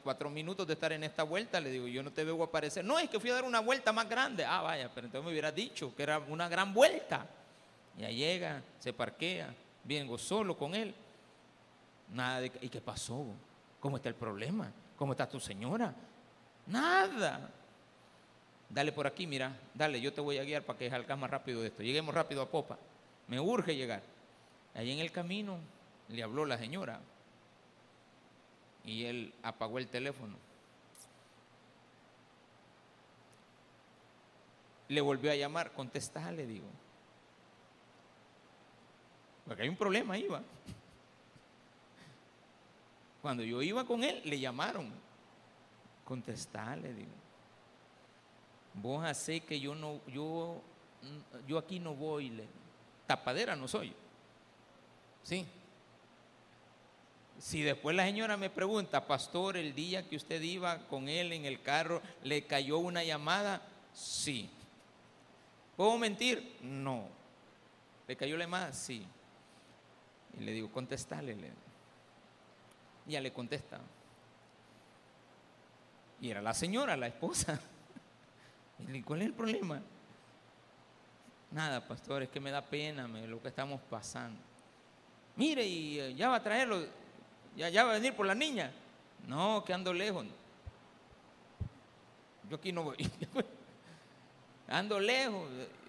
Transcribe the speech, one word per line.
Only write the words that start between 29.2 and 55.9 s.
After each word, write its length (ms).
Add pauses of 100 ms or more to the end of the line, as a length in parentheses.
apagó 360
el 100
teléfono. 480 (4000)
Le 120
volvió 300
a 60
llamar, 360
"Contestá", 600
le 140
digo. 200 (2750)
Porque 160
hay 60
un 80
problema 380
ahí, 120
va. 160 (2750)
Cuando 200
yo 200
iba 220
con 180
él, 220
le 160
llamaron. 520 (1120)
"Contestá", 720
le 180
digo. 200 (1600)
"Vos 300
hacé 360
que 200
yo 140
no, 340
yo, 520 (840)
yo 120
aquí 200
no 160
voy", 360
le, 160 (600)
tapadera 480
no 140
soy. 240 (1300)
Sí. 240 (1900)